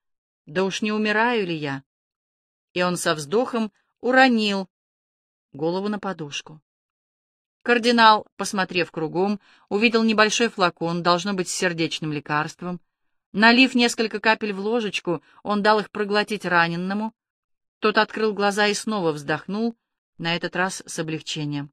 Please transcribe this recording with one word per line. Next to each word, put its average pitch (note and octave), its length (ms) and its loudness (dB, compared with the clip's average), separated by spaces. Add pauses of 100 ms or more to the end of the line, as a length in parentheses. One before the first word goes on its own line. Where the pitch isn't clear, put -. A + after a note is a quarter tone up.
(460)
Да F#3 180 -2
уж F#3+ 160 -4
не G#3+ 120 -2
умираю G#3+ 540 0
ли E3+ 100 -4
я?» C#3 260 -6 (920)
И F3+ 100 0
он F3+ 140 0
со E3 200 0
вздохом G#3+ 560 -2 (280)
уронил A3+ 720 4 (840)
голову E3+ 360 -2
на G#3 100 -2
подушку. D#3+ 640 -10 (1000)
Кардинал, A#3 640 4 (100)
посмотрев F#3 560 -2
кругом, E3+ 480 -2 (280)
увидел A3+ 360 2
небольшой G#3+ 440 2
флакон, E3+ 540 -2
должно F3+ 320 2
быть, F#3 140 -4
с - 40 -8
сердечным D#3+ 600 -2
лекарством. D#3 680 -6 (520)
Налив A#3 420 6
несколько A3+ 460 0
капель A3 320 0
в F#3+ 80 -8
ложечку, G#3 640 -4 (200)
он G#3 200 -2
дал G#3+ 180 4
их - 100 -6
проглотить G#3 560 -2
раненному. F3 680 0 (640)
Тот G#3+ 200 0
открыл G#3+ 340 0
глаза G3+ 360 0
и G3+ 60 0
снова F#3+ 380 -2
вздохнул, D#3+ 640 -6 (400)
на E3+ 180 -4
этот F3 220 -6
раз F#3 300 -4
с - 120 -10
облегчением. D3 760 -6